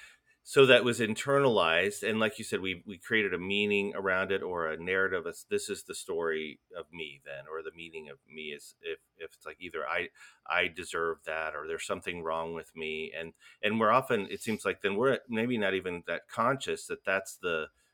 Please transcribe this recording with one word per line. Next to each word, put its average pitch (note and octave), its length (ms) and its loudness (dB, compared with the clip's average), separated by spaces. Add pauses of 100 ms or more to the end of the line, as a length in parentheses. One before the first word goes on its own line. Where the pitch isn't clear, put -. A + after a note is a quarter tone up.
(440)
so C#3 220 8
that B2 180 10
was A#2 160 2
internalized. G#2 1080 4
And A2 120 2
like A2 200 0
you A2+ 40 -6
said, G#2 160 -4
we, F#2 260 -6
we G2 120 -12
created G#2 360 2
a F2 60 0
meaning G2+ 560 0
around F#2+ 380 0
it F#2+ 100 0
or E2+ 240 -2
a D#2 100 -4
narrative. F#2 480 0
It's, E2+ 200 -12
"This - 240 -4
is G2 140 -8
the F2 120 -12
story D#2+ 640 -4 (180)
of E2 140 -14
me D2+ 340 -14
then," C#2+ 240 -12
or D#2+ 140 -8
the D#2 80 -12
meaning D#2+ 380 -14
of C#2 80 -16 (120)
me D#2 200 -12
is D2 320 -14
if, E2 180 -8 (180)
if E2 160 -16
it's - 120 -20
like - 160 -14
either E2 260 -8
I, E2+ 220 -2 (360)
I F2+ 220 2
deserve E2 580 -4
that D#2 300 -4
or D2+ 120 -8
there's D#2+ 200 -6
something F2 340 -6
wrong E2 320 -4
with D#2+ 220 -12
me. D#2 420 -8
And, E2 140 -10 (320)
and G#2+ 160 2
we're A2 120 6
often, A#2+ 380 4
it G2 120 -10
seems A2 240 -2
like F#2 160 -2
then G2+ 160 0
we're B2 220 2 (100)
maybe A#2 280 0
not G2 160 0
even F2+ 320 -2
that E2+ 220 -6
conscious A#2+ 600 -2
that - 180 -8
that's F#2+ 320 -2
the D#2+ 300 -2 (260)